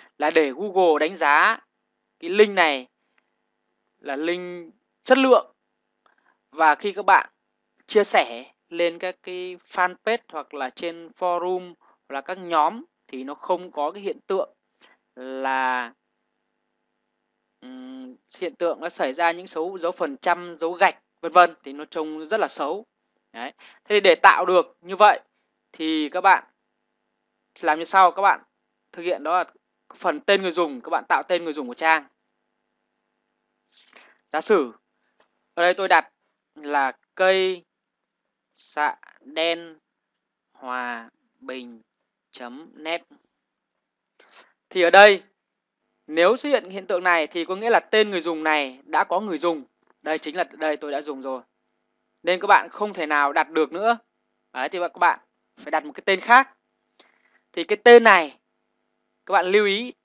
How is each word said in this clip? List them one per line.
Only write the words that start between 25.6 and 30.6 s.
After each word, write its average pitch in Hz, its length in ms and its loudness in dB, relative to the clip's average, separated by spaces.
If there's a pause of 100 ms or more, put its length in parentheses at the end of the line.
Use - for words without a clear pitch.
thì 160 360 -4
các 175 120 -8
bạn 185 240 2 (1160)
làm 156 180 0
như 165 60 -8
sau, 185 280 4
các 190 100 -4
bạn - 200 2 (500)
thực - 100 -14
hiện 170 200 -4
đó 165 160 -2
là 175 60 -2 (500)
phần 156 260 -4
tên 196 220 0
người 185 80 -4
dùng, 156 300 -4